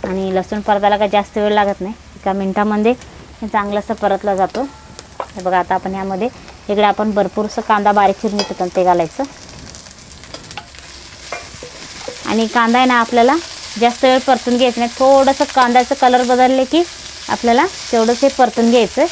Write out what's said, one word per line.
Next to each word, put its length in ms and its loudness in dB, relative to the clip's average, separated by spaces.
आणि 260 -4
लसूण 260 -2
परतायला 360 2
काय 120 0
जास्त 300 -2
वेळ 140 0
लागत 280 0
नाही, 140 -6
एका 160 -4
मिनिटामध्ये 600 0
हे 80 -10
चांगलं 300 -2
असं 160 -4
परतला 420 -2
जातो. 260 -2
हे 220 -12
बघा, 160 0
आता 160 0
आपण 200 -4
ह्यामध्ये 340 -4
इकडे 140 2
आपण 280 2
भरपूरसं 580 -2
कांदा 240 2
बारीक 300 4
चिरून 160 -2
घेतलं 380 -6
ते 80 2
घालायचं. 380 0
आणि 200 0
कांदा 320 2
आहे 80 4
ना, 140 4
आपल्याला 360 4
जास्त 240 0
वेळ 220 6
परतून 300 2
घ्यायचं 240 0
नाही, 180 -2
थोडंसं 460 4
कांद्याचं 460 4
कलर 240 4
बदलले 400 4
की 180 2
आपल्याला 380 2
तेवढंच 300 2
हे 60 4
परतून 320 4
घ्यायचं. 420 2